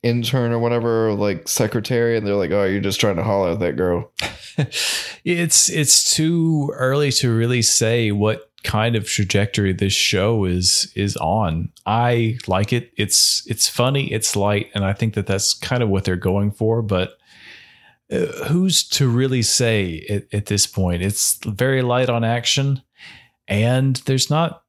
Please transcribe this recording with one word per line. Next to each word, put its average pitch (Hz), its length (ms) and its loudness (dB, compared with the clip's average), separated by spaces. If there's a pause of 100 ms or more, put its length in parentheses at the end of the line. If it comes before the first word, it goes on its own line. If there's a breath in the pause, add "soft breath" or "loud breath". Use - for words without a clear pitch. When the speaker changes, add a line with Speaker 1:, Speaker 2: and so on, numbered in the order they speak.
Speaker 1:
intern 120 480 0
or 117 80 0
whatever, 117 500 2
or, 104 60 0
like, 101 340 -2
secretary, 117 680 0
and 107 80 -2
they're 101 100 0
like, 90 160 0
"Oh, 101 140 2
you're 98 160 0
just 98 180 -2
trying 101 180 2
to - 60 -2
holler 98 280 0
at 76 80 -2
that 85 160 -2
girl." 87 420 -2
Speaker 2:
<laughs> - 40 -8 (1000 loud breath)
It's, 170 460 2
it's - 460 2
too 160 600 2
early 135 380 0
to 123 180 2
really 117 300 2
say 113 500 2
what 104 400 0 (120)
kind 113 320 0
of 107 120 -2
trajectory 101 640 0
this 95 220 0
show 104 520 0
is, 90 500 0
is 101 220 -2
on. 87 540 -2 (140)
I 117 520 0 (100)
like 101 260 0
it. 120 240 -4
It's, - 500 0
it's - 220 -2
funny, 135 420 0
it's - 240 -2
light, 101 380 0
and 101 100 0
I 98 100 2
think 110 200 0
that 98 140 -2
that's 98 260 0
kind - 280 -2
of 113 80 2
what 95 140 2
they're 92 120 0
going 101 360 0
for, 113 300 0
but, 95 360 -2 (960 loud breath)
uh, - 140 0 (220)
who's 180 420 0
to - 180 0
really 127 340 2
say 104 680 0
at, 101 240 -4
at 101 140 -2
this 101 200 0
point? 87 340 0
It's - 440 -2
very 127 360 0
light 123 280 2
on 117 140 0
action, 135 580 0 (680 loud breath)
and 123 480 2 (120)
there's 131 220 0
not 160 400 -2